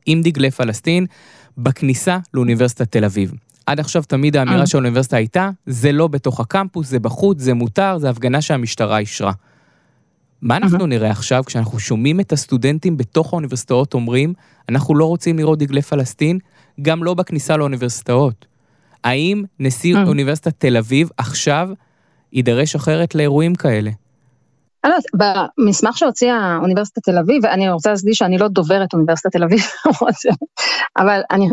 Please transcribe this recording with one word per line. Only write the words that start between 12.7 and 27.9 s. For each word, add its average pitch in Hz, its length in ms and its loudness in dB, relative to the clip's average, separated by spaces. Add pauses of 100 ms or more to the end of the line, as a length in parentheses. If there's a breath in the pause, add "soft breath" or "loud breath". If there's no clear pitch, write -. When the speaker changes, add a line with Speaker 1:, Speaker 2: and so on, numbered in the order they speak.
Speaker 1:
בתוך 143 360 -2
האוניברסיטאות 135 600 -2
אומרים, 131 400 0 (340 soft breath)
"אנחנו 139 260 0
לא 156 100 4
רוצים 165 340 0
לראות 156 200 2
דגלי 139 240 0
פלסטין, 151 560 -2 (440 soft breath)
גם 160 220 0
לא 180 100 0
בכניסה 165 420 -2
לאוניברסיטאות"? 127 920 0 (580)
האם 185 400 0 (160)
נשיא 135 360 0
Speaker 2:
אהה. 196 100 4
Speaker 1:
אוניברסיטת 147 520 0
תל 123 180 2
אביב 131 400 2
עכשיו 147 520 -2 (640)
יידרש 127 420 0
אחרת 160 400 0
לאירועים 151 400 2
כאלה? 107 360 0 (920)
Speaker 2:
אני 294 80 4
לא 359 40 4
יודעת, 208 400 0 (220)
במסמך 214 400 2
שהוציאה 233 640 0
אוניברסיטת 196 400 -2
תל 175 160 2
אביב, 214 260 2
ואני 190 260 2
רוצה 175 220 0